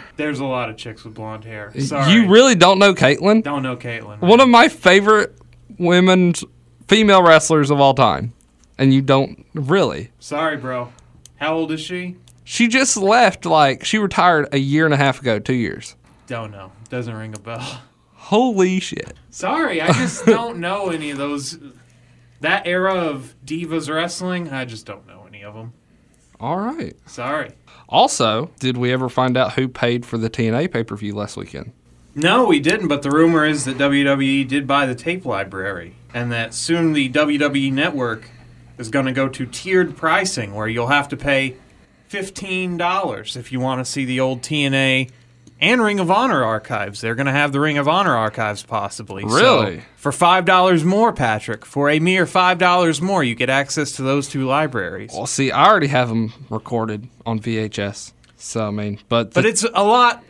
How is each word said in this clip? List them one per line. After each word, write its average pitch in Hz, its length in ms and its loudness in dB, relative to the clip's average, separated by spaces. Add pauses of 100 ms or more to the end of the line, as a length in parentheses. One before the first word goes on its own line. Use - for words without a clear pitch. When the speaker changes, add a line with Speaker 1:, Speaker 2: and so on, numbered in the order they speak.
(140)
Speaker 1:
There's 147 240 -6
a 135 60 -8
lot 123 260 -6
of 110 60 -16
chicks - 260 -16
with 107 120 -18
blonde 110 300 -12
hair. 107 300 -16
Speaker 2:
Y-, 135 60 -8
Speaker 1:
Sorry. 139 320 0
Speaker 2:
you 220 160 6
really 240 260 8
don't 185 240 6
know 196 160 6
Caitlyn? 190 480 2
Speaker 1:
Don't 143 220 -4
know 127 120 -6
Caitlyn, 117 440 -12
Speaker 2:
One 180 180 4
Speaker 1:
man. - 40 6
Speaker 2:
of 262 60 6
my 240 200 8
favorite 202 680 4 (440)
women's, 180 640 4 (420)
female 202 380 6
wrestlers 156 480 6
of 143 80 2
all 135 140 6
time. 117 400 2 (440)
And 135 140 4
you 135 100 4
don't 135 520 0
really. 131 640 -2
Speaker 1:
Sorry, 151 380 -6
bro. 123 360 -10 (440)
How 156 180 -4
old 160 160 -4
is 156 100 -6
she? 180 360 -10 (260)
Speaker 2:
She - 260 0
just 262 280 0
left, 208 480 2
like, 151 400 2
she - 140 -2
retired 180 520 2
a 143 80 0
year 143 280 2
and 151 80 2
a - 20 2
half 139 240 0
ago, 117 180 0
two 131 160 -4
years. - 400 -6 (320)
Speaker 1:
Don't 113 240 -12
know. 98 220 -20 (160)
Doesn't 120 260 -8
ring 110 200 -12
a 104 40 -14
bell. 117 440 -14 (320)
Speaker 2:
Holy 190 680 0
shit. - 320 -10 (180)
Speaker 1:
Sorry, 269 500 -4
I 165 120 0
just - 340 -2
Speaker 2:
<laughs> - 0 -
Speaker 1:
don't 196 320 -6
know 190 300 -6
any 156 220 -6
of 143 80 -10
those. 143 400 -8 (840)
That 175 260 -4
era 185 280 -2
of 147 400 -6 (100)
Divas 156 480 -6
Wrestling, 175 580 -6
I 131 140 -8
just 113 220 -14
don't 98 200 -18
know 95 220 -20
any 101 160 -20
of 104 100 -18
'em. 113 200 -18 (640)
Speaker 2:
All 143 180 -4
right. 247 380 -8 (100)
Speaker 1:
Sorry. 135 460 -8 (360)
Speaker 2:
Also, 123 680 2
did 127 200 -4
we 123 120 0
ever 127 180 -2
find 127 280 0
out 127 160 0
who 131 160 -2
paid 120 380 -2
for 117 120 -8
the 110 120 -4
T 113 180 -2
N 110 60 0
A 147 120 -2
pay-per-view 107 480 -6
last 104 220 -10
weekend? 98 360 -14 (440)
Speaker 1:
No, 202 300 2
we 165 120 4
didn't, 175 300 0
but 143 140 -2
the 143 80 -4
rumor 160 340 4
is 147 220 -2
that 131 120 -6
W 139 240 2
W 139 260 0
E 139 160 0
did 135 220 -4
buy 139 200 0
the 127 80 -4
tape 175 300 -6
library, 95 680 -8 (180)
and 120 200 -6
that 117 220 -6
soon 165 400 0
the 139 160 0
W 147 280 0
W 139 280 0
E 135 40 -2
Network 135 600 -4 (480)
is 110 100 -12
gonna 131 240 -2
go 135 160 -2
to 131 180 -8
tiered 180 500 -2
pricing, 160 580 -4
where 107 120 -6
you'll 117 220 -2
have 143 180 2
to 139 100 -10
pay 135 380 -2 (540)
fifteen 190 720 -8
dollars 175 580 -4
if 123 160 -12
you 127 80 -4
wanna 127 240 -2
see 135 220 -6
the 127 120 -4
old 131 240 -2
T 151 220 -2
N 135 100 0
A 131 340 2 (520)
and 226 220 2
Ring 208 180 0
of 170 100 0
Honor 202 320 2
archives. 107 600 -4
They're 113 120 -4
gonna 135 180 -2
have 143 200 0
the 139 80 -2
Ring 151 180 0
of 139 80 -2
Honor 165 300 2
archives, 107 480 -4
possibly. 101 640 -8
So, 165 340 4
Speaker 2:
Really? 92 200 -6 (120)
Speaker 1:
for - 160 -6
five 180 360 2
dollars 185 380 4
more, 208 280 2
Patrick, 110 540 -4
for 143 240 0
a 151 100 2
mere 180 260 2
five 180 320 2
dollars 180 420 2
more, 185 220 0
you 120 120 -2
get 127 160 -2
access 139 420 -2
to 135 100 -10
those 139 240 -2
two 135 200 -6
libraries. 110 680 -4
Speaker 2:
Well, 113 140 -8
see, 135 260 -2
I 156 160 4
already 170 200 2
have 127 220 0
'em 113 220 -4 (180)
recorded 110 580 -8 (180)
on 113 140 -4
V 113 180 -6
H 107 200 -8
S. 101 360 -10 (220)
So, - 300 -8
I 104 40 -6
mean, 104 280 -6 (100)
but 117 260 -2
Speaker 1:
But 175 80 2
Speaker 2:
the 214 80 2
Speaker 1:
it's 196 140 -2 (100)
a 202 100 2
lot 240 460 2